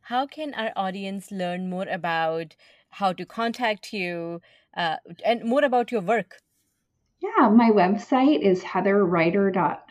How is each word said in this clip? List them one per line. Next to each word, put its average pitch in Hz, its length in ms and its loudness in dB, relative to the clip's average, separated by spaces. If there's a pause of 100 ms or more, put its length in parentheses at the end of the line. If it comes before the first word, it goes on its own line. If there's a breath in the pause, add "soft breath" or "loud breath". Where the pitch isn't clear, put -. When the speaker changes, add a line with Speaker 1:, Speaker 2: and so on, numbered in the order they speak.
Speaker 1:
How 247 240 -4
can 294 300 -12
our 220 200 -6
audience 196 560 -8
learn 180 380 -6
more 185 180 -6
about 165 680 -4 (340 soft breath)
how 190 240 -2
to - 100 -10
contact 226 720 -6
you, 170 480 -6 (340 soft breath)
uh, 165 220 -2 (260)
and 233 200 0
more 254 200 2
about 240 280 0
your 220 100 -2
work? 196 360 -2 (840)
Speaker 2:
Yeah, 359 280 4
my 226 200 6
website 214 720 2
is 185 220 2
Heather 196 420 2
Ryder 180 460 2
dot 175 400 -2